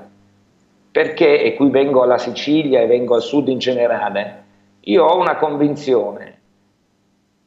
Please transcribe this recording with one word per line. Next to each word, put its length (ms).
Perché, 540
e 120
qui 140
vengo 320
alla 160
Sicilia 600
e 80
vengo 280
al 60
Sud 280
in 80
generale, 840
io 240
ho 160
una 160
convinzione 1040